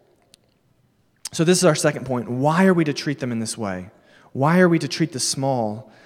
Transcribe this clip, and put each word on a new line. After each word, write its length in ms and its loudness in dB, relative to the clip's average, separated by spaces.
So 120 -2
this 140 4
is 80 2
our 80 6
second 320 -2
point. 240 -4
Why 360 2
are 80 6
we 100 2
to 100 -2
treat 260 -6
them 120 -6
in 80 -4
this 180 -8
way? 320 -6
Why 260 2
are 100 6
we 100 4
to 80 -4
treat 260 -4
the 60 -8
small 720 -4